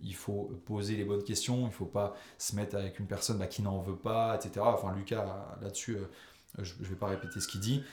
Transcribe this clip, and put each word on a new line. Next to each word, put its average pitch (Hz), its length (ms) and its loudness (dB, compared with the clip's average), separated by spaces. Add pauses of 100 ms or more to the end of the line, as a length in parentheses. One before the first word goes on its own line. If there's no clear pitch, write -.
il 98 120 -6
faut 101 380 -2 (140)
poser 104 320 0
les 101 80 2
bonnes 101 180 2
questions, 123 420 2
il 110 60 0
faut 95 140 -4
pas 101 280 2 (240)
se - 200 -2
mettre 104 180 0
avec 95 240 0
une 101 80 -2
personne, 101 300 0
bah, 95 100 0
qui - 140 -2
n'en 98 180 2
veut 92 160 -2
pas, 113 420 2
et - 40 0
cetera. 101 320 6
Enfin, 98 200 2
Lucas, 98 320 0 (360)
là-dessus, 101 340 -4
euh, 95 100 -2 (540)
je, 90 220 -4
je 92 80 -6
vais 92 80 -2
pas 104 100 0
répéter 95 320 -2
ce - 80 -2
qu'il 98 140 -2
dit, 131 200 4 (120)